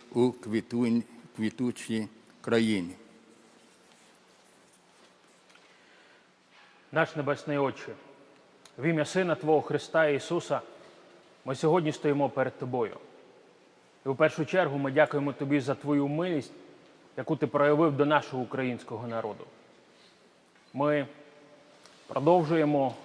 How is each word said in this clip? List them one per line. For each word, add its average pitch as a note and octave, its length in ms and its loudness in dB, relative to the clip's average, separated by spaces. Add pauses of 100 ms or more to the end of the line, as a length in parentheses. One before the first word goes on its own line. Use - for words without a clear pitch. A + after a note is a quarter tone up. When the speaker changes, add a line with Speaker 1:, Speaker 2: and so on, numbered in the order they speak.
(120)
Speaker 1:
у A#2+ 180 4
квітунь-, A#2 720 -2 (340)
квітучій A2 720 -4 (320)
країні. G#2+ 540 0 (4000)
Speaker 2:
Наш D#3 240 0
Небесний C#3+ 420 -2
Отче, C3+ 340 -2 (840)
в A#2+ 60 -6
ім'я D#3 200 2
Сина F3+ 300 0
Твого D3+ 280 2
Христа D3+ 460 0
Ісуса, C#3+ 520 -2 (840)
ми C3+ 100 -6
сьогодні D#3 380 2
стоїмо C#3+ 360 0
перед C3 300 -2
Тобою. B2 380 -4 (1120)
І - 20 -2
в C3+ 80 -2
першу D#3 300 2
чергу D#3 320 0
ми C#3 140 -2
дякуємо C#3+ 400 2
Тобі C#3+ 280 0
за C3 140 -2
Твою C#3+ 340 0
милість, D#3 440 -4 (640)
яку B2+ 200 -2
Ти D3 100 -2
проявив D3 500 4
до C#3+ 100 2
нашого C#3+ 360 0
українського A#2+ 680 -6
народу. A2 360 -6 (1300)
Ми C#3+ 320 2 (1000)
продовжуємо D3 880 2 (100)